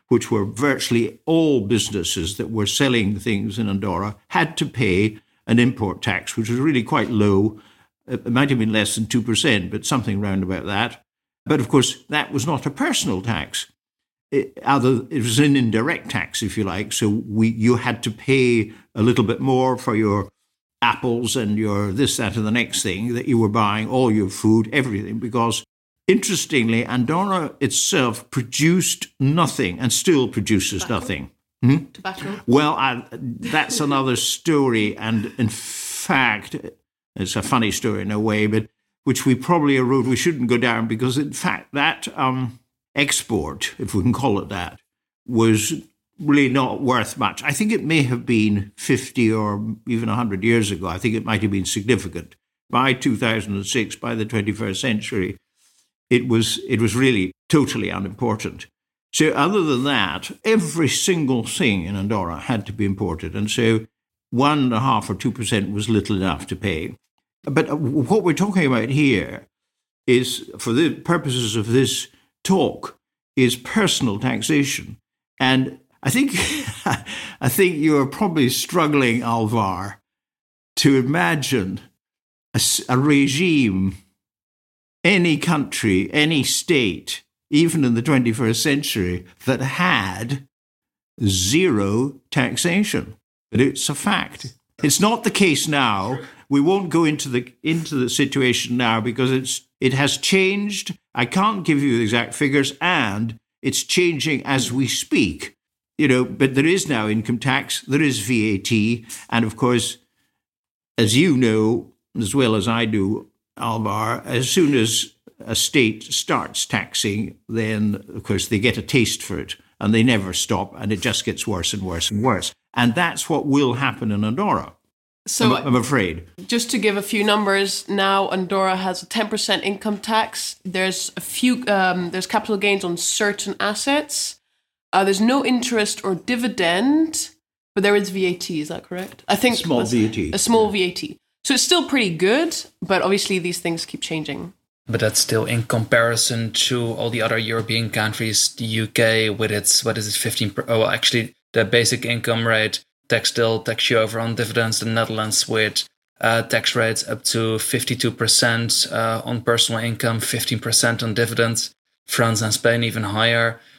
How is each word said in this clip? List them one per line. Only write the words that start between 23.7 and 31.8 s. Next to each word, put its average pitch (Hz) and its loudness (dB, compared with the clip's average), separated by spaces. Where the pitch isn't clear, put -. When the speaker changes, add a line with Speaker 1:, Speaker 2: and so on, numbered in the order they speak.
Speaker 1:
all 127 2
your 107 2
food, 110 2
everything, 113 -2
because 117 -2
interestingly, 123 0
Andorra 160 -2
itself 131 0
produced 160 0
nothing 135 0
and 120 -2
still 139 2
produces 101 0
Speaker 2:
Tobacco? 110 -2
Speaker 1:
nothing. 69 -6
Hmm? 135 6